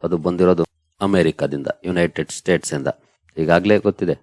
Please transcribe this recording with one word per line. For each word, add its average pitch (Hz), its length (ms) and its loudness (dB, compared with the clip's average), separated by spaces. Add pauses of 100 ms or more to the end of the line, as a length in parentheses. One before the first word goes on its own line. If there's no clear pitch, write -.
ಅದು 85 140 -2
ಬಂದಿರೋದು 87 480 2 (380)
ಅಮೆರಿಕಾದಿಂದ, 76 640 0 (180)
ಯುನೈಟೆಡ್ 85 460 -2
ಸ್ಟೇಟ್ಸ್ - 440 -2
ಇಂದ. 67 120 -6 (520)
ಈಗಾಗ್ಲೇ 87 400 2
ಗೊತ್ತಿದೆ, 92 440 -2